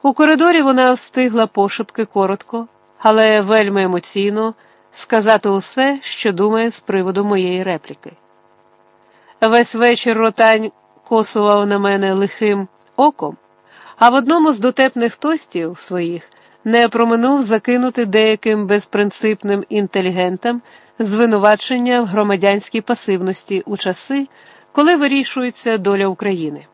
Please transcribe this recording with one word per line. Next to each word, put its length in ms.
У 100
коридорі 500
вона 300
встигла 540
пошепки 580
коротко, 640
але 420
вельми 420
емоційно 720
сказати 560
усе, 540
що 300
думає 380
з 100
приводу 440
моєї 380
репліки. 500
Весь 340
вечір 440
Ротань 540
косував 580
на 120
мене 340
лихим 560
оком, 400
а 120
в 40
одному 380
з 60
дотепних 580
тостів 640
своїх 520
не 240
проминув 540
закинути 640
деяким 640
безпринципним 1000
інтелігентам 920
звинувачення 1000
в 60
громадянській 720
пасивності 880
у 100
часи, 520
коли 240
вирішується 840
доля 280
України. 680